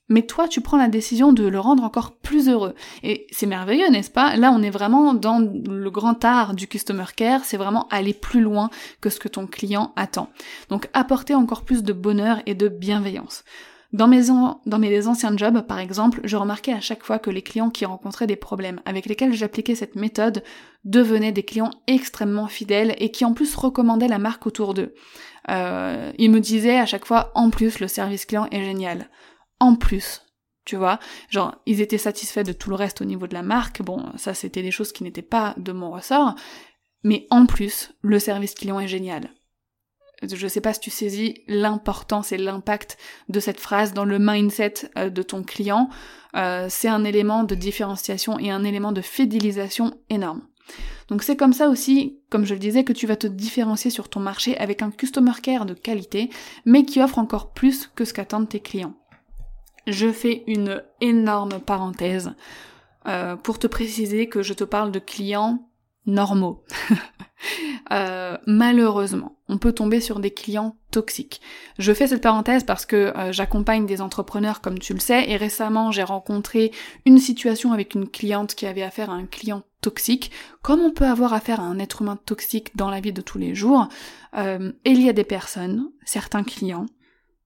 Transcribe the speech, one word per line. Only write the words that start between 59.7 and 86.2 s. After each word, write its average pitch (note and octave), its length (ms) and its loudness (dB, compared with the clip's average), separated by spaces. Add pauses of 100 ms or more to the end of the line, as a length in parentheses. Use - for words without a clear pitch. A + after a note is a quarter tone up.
Je G#3 260 0
fais A#3 360 -2
une G3+ 360 -2 (160)
énorme G#3 600 2
parenthèse, F#3 760 -4 (720)
euh, F3+ 300 -4
pour G#3+ 220 -6
te A#3+ 80 0
préciser A3 600 -2
que A3 140 -4
je G3 120 -4
te G3 120 -6
parle G#3 260 -2
de F#3+ 80 -4
clients G#3 720 -4 (380)
normaux. G3 560 0 (260)
<laughs> A3+ 60 6 (960)
Euh, F#3 460 -4 (100)
malheureusement, G#3+ 880 2 (100)
on G3 100 -2
peut A#3 140 2
tomber A3+ 300 0
sur A3 180 -6
des G3 120 -4
clients G#3+ 440 -6 (160)
toxiques. - 480 -4 (380)
Je G3+ 160 4
fais C4+ 140 4
cette B3+ 160 0
parenthèse A#3+ 400 2
parce - 220 -4
que, G3+ 300 2
euh, F#3 160 -6
j'accompagne G#3 540 0
des G3 160 -4
entrepreneurs, G#3 580 -4
comme F#3 200 -6
tu - 140 -8
le F#3+ 60 -4
sais, B3 300 2
et G#3 80 0
récemment G#3+ 540 0
j'ai G3 120 0
rencontré G3+ 680 0 (340)
une C4 140 12
situation A#3+ 520 0
avec G#3 220 -2
une G3 160 -4
cliente G#3 460 -4
qui - 100 -8
avait F#3+ 160 -6
affaire G3 280 -8
à F#3 40 -6
un F3+ 120 -8
client G3+ 380 -8 (180)
toxique, A#3 500 -2 (320)
comme D#4 180 4
on E4 100 4
peut D4 140 2
avoir A#3+ 280 2
affaire G#3+ 280 -2
à F3 40 -6
un F3+ 140 -4
être G3 220 -6
humain G3+ 240 -4
toxique - 500 -6
dans G3 140 -2
la G3 100 -6
vie G3 140 -4
de F#3 80 -8
tous - 160 -12
les F3+ 180 -4
jours. A3+ 320 6 (480)
Euh, F#3+ 380 -4 (100)
et C4 80 4
il B3+ 100 8
y B3+ 60 6
a A#3 60 6
des G3+ 100 2
personnes, G3 680 -6 (120)
certains - 400 -4